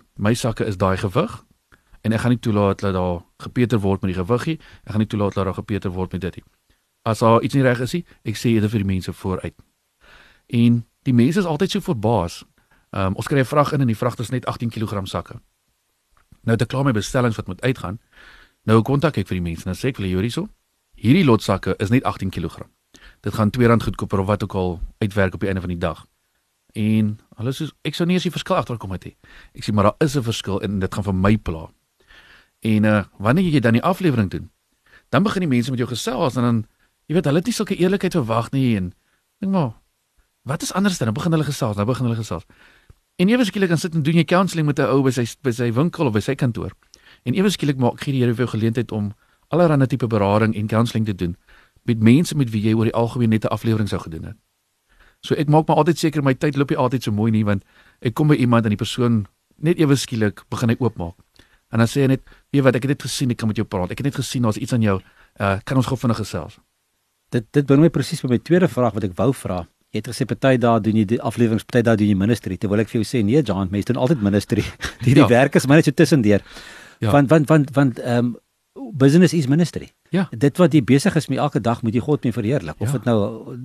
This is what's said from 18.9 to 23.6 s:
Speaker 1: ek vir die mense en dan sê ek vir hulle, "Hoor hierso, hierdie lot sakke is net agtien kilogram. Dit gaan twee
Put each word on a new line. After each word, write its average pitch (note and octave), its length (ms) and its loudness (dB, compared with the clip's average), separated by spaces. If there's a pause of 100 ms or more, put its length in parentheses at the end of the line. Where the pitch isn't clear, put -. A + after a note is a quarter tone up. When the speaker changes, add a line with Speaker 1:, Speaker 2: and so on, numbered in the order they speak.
Speaker 1:
ek G2 100 -2
vir F#2+ 80 -4
die F2+ 60 -2
mense E2+ 240 -6
en F2+ 80 -4
dan F2+ 80 -10
sê C3 80 -2
ek C3 60 -6
vir - 100 -8
hulle, F#2 80 -2
"Hoor F#2 100 0
hierso, D#3+ 260 -4 (460)
hierdie D#3 300 4
lot A2+ 180 4
sakke F#2+ 360 -2
is G2 100 -2
net B2+ 140 2
agtien G2 260 -6
kilogram. - 400 -8 (520)
Dit G#2+ 120 -6
gaan G#2+ 160 2
twee A#2+ 180 4